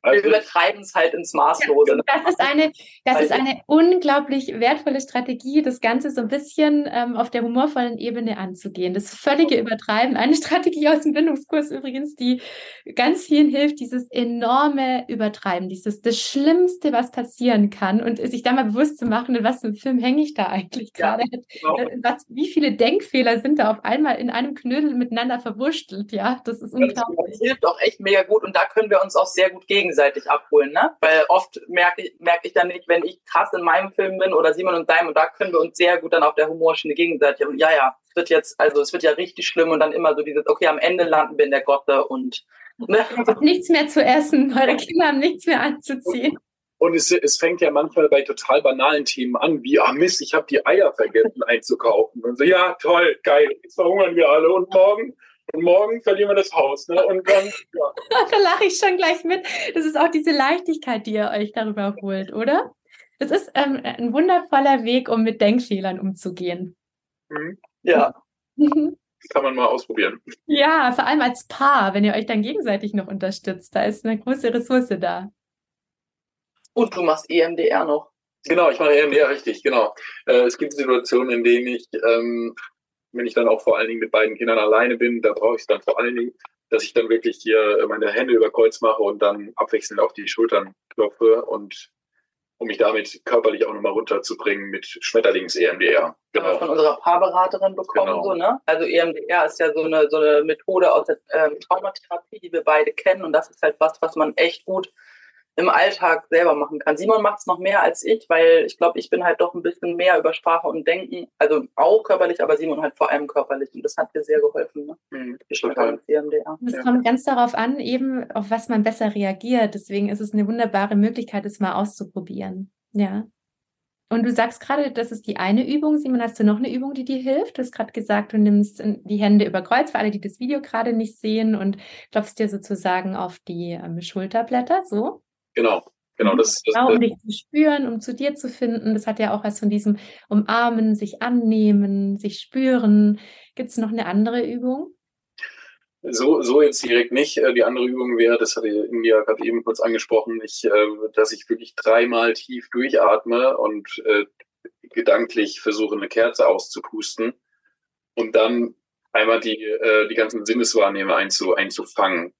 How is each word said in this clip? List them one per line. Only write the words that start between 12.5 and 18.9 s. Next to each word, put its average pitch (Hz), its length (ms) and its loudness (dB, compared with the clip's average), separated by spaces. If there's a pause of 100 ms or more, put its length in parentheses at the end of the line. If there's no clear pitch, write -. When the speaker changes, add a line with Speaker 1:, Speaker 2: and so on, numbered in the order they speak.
Speaker 3:
ganz 311 300 2
vielen 294 240 6
hilft, 294 300 0
dieses 247 320 -8
enorme 254 960 0
Übertreiben, 208 600 -4
dieses, 208 320 -8
das 233 180 0
Schlimmste, 330 720 2
was - 200 -2
passieren 240 580 0
kann 208 340 -2
und 233 140 -2
sich 247 260 -6
da 247 80 2
mal 262 140 2
bewusst 254 340 0